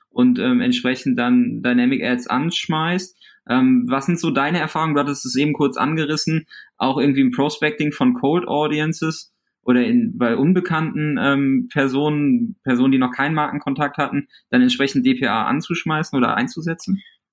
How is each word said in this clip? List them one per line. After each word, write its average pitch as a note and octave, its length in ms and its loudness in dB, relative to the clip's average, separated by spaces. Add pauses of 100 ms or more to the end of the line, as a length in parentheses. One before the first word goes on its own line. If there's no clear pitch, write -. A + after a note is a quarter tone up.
und, B2 300 4
ähm, B2 220 0
entsprechend B2 580 -2
dann A#2+ 420 2
Dynamic B2 420 2
Ads B2 240 -2
anschmeißt. E3 880 -2 (320)
Ähm, B2+ 380 4
was C3+ 180 -2
sind E3+ 140 0
so E3 120 -2
deine C#3+ 280 0
Erfahrungen? D#3 360 -2
Du C#3+ 60 4
hattest C#3 240 -4
es B2 100 -6
eben D3 180 2
kurz C#3 240 0
angerissen, D#3 680 -2 (300)
auch C3 200 0
irgendwie C3+ 240 2
im B2+ 100 4
Prospecting D3+ 600 -2
von B2+ 220 2
Cold D3+ 340 0
Audiences D3+ 840 -2 (300)
oder B2 200 2
in, A#2 340 0
bei A#2 180 0
unbekannten, D#3 840 0
ähm, C3+ 500 0
Personen, C#3 920 0
Personen, C3 300 2
die C3+ 60 4
noch B2+ 120 0
keinen C#3+ 240 -2
Markenkontakt C#3+ 640 -4
hatten, C#3+ 300 -4 (220)
dann B2 120 4
entsprechend B2+ 440 2
D C3 100 4
P B2 120 -2
A G#2+ 180 0
anzuschmeißen D#3 720 -4
oder A#2+ 180 2
einzusetzen? E3 680 -4 (300)